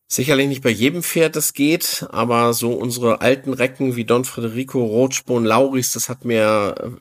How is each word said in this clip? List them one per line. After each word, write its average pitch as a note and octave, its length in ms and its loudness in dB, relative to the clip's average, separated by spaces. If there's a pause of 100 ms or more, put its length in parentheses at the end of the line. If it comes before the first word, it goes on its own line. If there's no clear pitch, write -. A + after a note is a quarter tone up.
sicherlich C3+ 380 2
nicht C3+ 160 -6
bei B2+ 60 2
jedem C3+ 340 0
Pferd D#3+ 320 0
das D#3 160 -2
geht, D#3 600 -2
aber A#2 420 2
so A#2 180 -2
unsere A#2+ 480 -2
alten C3+ 320 2
Recken B2+ 460 -2
wie A2+ 80 -4
Don A#2+ 180 2
Federico, B2 640 -4
Rotspon, A#2+ 580 0
Lauris, B2+ 480 2
das - 160 -6
hat B2 160 -10
mir G#2+ 760 0